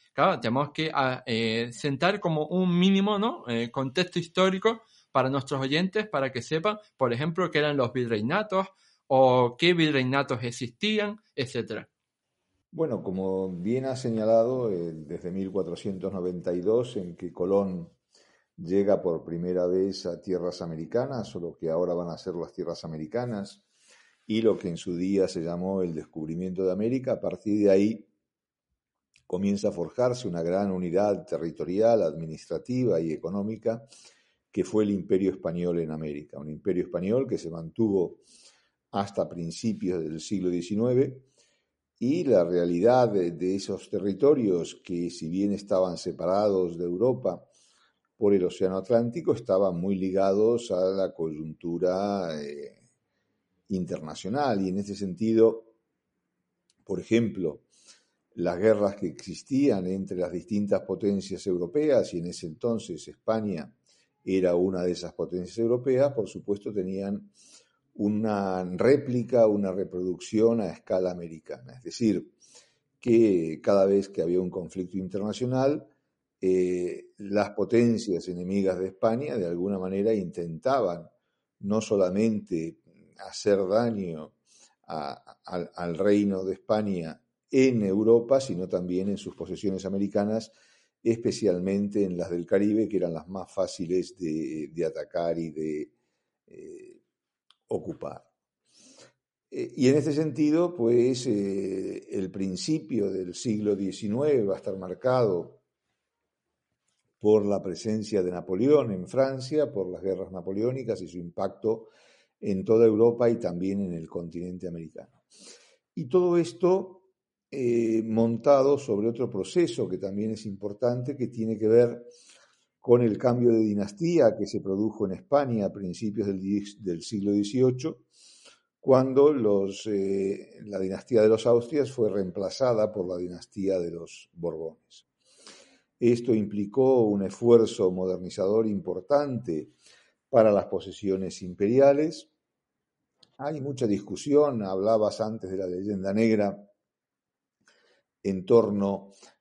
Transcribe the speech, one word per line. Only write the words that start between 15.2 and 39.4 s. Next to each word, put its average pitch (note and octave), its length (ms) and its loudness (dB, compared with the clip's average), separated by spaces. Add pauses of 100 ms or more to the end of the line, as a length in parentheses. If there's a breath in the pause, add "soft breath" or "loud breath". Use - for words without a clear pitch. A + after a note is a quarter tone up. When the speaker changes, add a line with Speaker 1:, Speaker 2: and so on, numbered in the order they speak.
Speaker 2:
mil F#2+ 220 -4
cuatrocientos F#2+ 600 -6
noventa F2+ 400 -4
y F2+ 100 -2
dos, A#2 360 0
en F2 180 -8
que F2 160 -10
Colón F#2 600 -2 (640 soft breath)
llega F#2+ 460 2
por E2 200 -2
primera F2+ 440 -2
vez F#2 400 0
a E2+ 120 -6
tierras F2+ 440 -4
americanas, G2+ 720 -6
o F#2+ 40 -8
lo E2+ 160 -8
que E2 140 -6
ahora F2 240 0
van F2 160 -4
a D#2+ 80 -8
ser F#2 160 -8
las E2 200 -8
tierras E2 320 -8
americanas, G2 760 -8 (640 soft breath)
y A2 160 0
lo G#2+ 160 4
que F#2+ 120 -6
en E2 80 -6
su F2 200 -6
día F#2+ 300 2
se F2 160 -6
llamó F2+ 400 -2
el E2+ 100 -4
descubrimiento E2 720 -6
de F#2 60 2
América, B2 400 -2
a G#2+ 100 -4
partir G2+ 420 -2
de G2+ 60 6
ahí G2+ 340 4 (1200)
comienza G2+ 420 -2
a G2 60 -2
forjarse B2 520 -2
una F2 160 -4
gran F#2+ 300 0
unidad F#2 540 0
territorial, F#2+ 760 0
administrativa E2 1000 -2
y E2 100 -2
económica, G#2 760 -4 (640 soft breath)
que F#2 140 -2
fue G#2+ 220 2
el G2+ 60 2
Imperio F#2+ 400 0
Español F2 500 -2
en D#2 100 -4
América. D2+ 480 -10
Un D2+ 100 -12
imperio F2 340 -2
español G#2 440 -2
que - 100 -4
se - 120 -12
mantuvo F2+ 720 -2 (720 soft breath)
hasta G2 360 -2
principios F2 720 -4